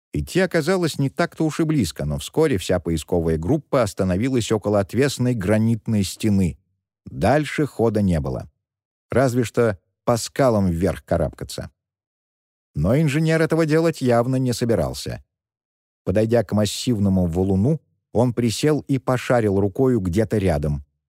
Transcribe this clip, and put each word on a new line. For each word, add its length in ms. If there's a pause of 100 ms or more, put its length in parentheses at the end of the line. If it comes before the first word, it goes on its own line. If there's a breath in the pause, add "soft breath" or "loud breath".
(140)
Идти 260
оказалось 580
не 120
так-то 360
уж 140
и 40
близко, 420
но 120
вскоре 400
вся 220
поисковая 580
группа 460
остановилась 680
около 280
отвесной 560
гранитной 680
стены. 540 (480)
Дальше 600
хода 360
не 180
было. 300 (640)
Разве 320
что 340 (280)
по 120
скалам 540
вверх 340
карабкаться. 640 (1040)
Но 260
инженер 420
этого 240
делать 360
явно 360
не 160
собирался. 680 (840)
Подойдя 380
к 100
массивному 760
валуну, 540 (300)
он 220
присел 540
и 100
пошарил 600
рукою 400
где-то 380
рядом. 460 (260)